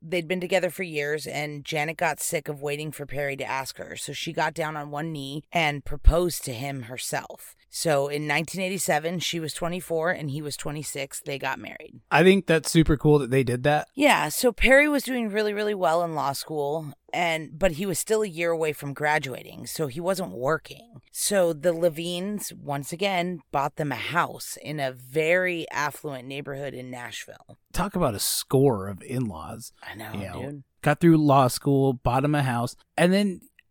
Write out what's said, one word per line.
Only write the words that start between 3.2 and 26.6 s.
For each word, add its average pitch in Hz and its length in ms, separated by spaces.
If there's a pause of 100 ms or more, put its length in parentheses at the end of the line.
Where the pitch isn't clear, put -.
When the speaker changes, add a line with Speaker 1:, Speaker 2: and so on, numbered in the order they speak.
Speaker 1:
to 135 60
ask 131 340
her. - 180
So - 180
she 156 200
got 156 200
down 156 240
on 147 140
one 151 200
knee 143 400
and 147 320
proposed 160 640
to 135 80
him 135 300
herself. - 720 (160)
So 143 360
in 147 180
nineteen 156 360
eighty-seven, 180 580
she 170 200
was 160 140
twenty-four 170 560
and 151 220
he 147 100
was 143 160
twenty-six. 143 640
They 143 160
got 135 220
married. - 400 (100)
Speaker 2:
I 147 140
think 190 240
that's 160 240
super 160 260
cool 147 220
that 123 100
they 131 140
did 120 180
that. 147 320
Speaker 1:
Yeah, 185 360
so 240 220
Perry 277 380
was 285 140
doing 240 260
really, 208 240
really 208 220
well 175 280
in 165 120
law 139 180
school, 147 600 (200)
and 160 460
but 185 140
he 165 120
was 180 140
still 220 240
a 214 40
year 170 220
away 160 240
from 143 220
graduating, 147 720
so 156 180
he 131 140
wasn't 180 320
working. 139 680 (120)
So 180 420
the 156 180
Levines, 175 800
once 143 380
again, 180 500 (100)
bought 147 240
them 147 160
a 127 40
house - 680
in 147 160
a 135 120
very 156 800
affluent 139 580
neighborhood 139 460